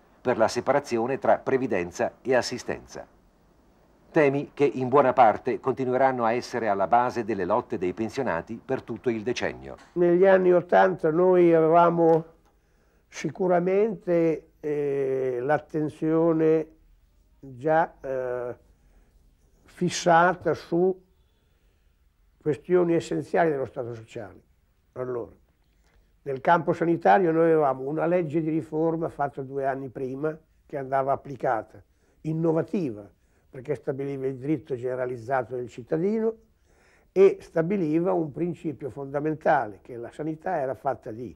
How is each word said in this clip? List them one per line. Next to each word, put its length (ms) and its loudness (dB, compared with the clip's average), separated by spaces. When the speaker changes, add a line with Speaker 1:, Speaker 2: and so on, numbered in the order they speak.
Speaker 1:
per 160 0
la 100 4
separazione 680 -2
tra 220 2
previdenza 840 -2
e 140 0
assistenza. 680 -4
Temi 420 2
che 120 2
in 240 -2
buona 240 4
parte 460 4
continueranno 640 0
a 100 2
essere 360 -4
alla 180 0
base 360 2
delle 220 -4
lotte 320 -2
dei 160 -4
pensionati 680 -6
per 180 -6
tutto 280 -6
il 140 -4
decennio. 520 -6
Speaker 2:
Negli 320 2
anni 280 4
ottanta 580 2
noi 420 4
avevamo 720 4
sicuramente, 1500 0
eh, 840 -2
l'attenzione 1300 0
già, 600 -2
eh, 540 -6
fissata 920 2
su 500 -2
questioni 520 0
essenziali 560 -2
dello 160 -4
Stato 280 -10
sociale. 480 -16
Allora, 380 -8
nel 180 -8
campo 320 2
sanitario 580 4
noi 140 4
avevamo 420 2
una 180 -2
legge 360 0
di 80 -2
riforma 580 -2
fatta 340 -6
due 240 -6
anni 220 -4
prima 500 -6
che 120 -10
andava 360 0
applicata, 680 -4
innovativa, 880 -2
perché 240 -10
stabiliva 540 -6
il 100 -6
diritto 380 -6
generalizzato 800 -6
del 120 -8
cittadino 680 -2
e 300 6
stabiliva 720 -2
un 180 -2
principio 600 -6
fondamentale, 880 -2
che 160 -16
la 140 -12
sanità 460 -6
era 180 -4
fatta 360 -6
di 240 -12